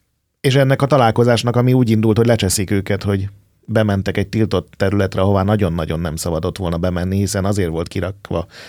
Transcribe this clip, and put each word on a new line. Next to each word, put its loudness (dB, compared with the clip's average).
és 0
ennek 2
a 2
találkozásnak, 2
ami 2
úgy 4
indult, 2
hogy 4
lecseszik 0
őket, -2
hogy -2
bementek 0
egy -2
tiltott -2
területre, 0
ahová 2
nagyon-nagyon 0
nem -4
szabadott -4
volna -4
bemenni, -2
hiszen -2
azért -2
volt -6
kirakva -6